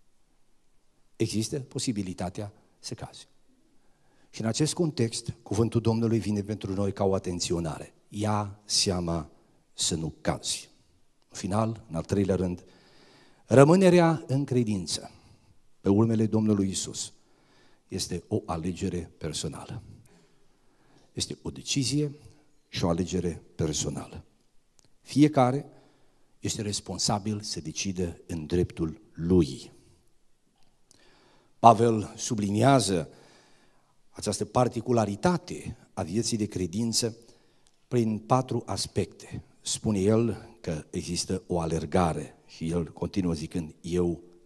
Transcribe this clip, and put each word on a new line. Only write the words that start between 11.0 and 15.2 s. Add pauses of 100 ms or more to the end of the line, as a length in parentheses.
În
final,
în
al
treilea
rând, (840)
rămânerea
în
credință (680)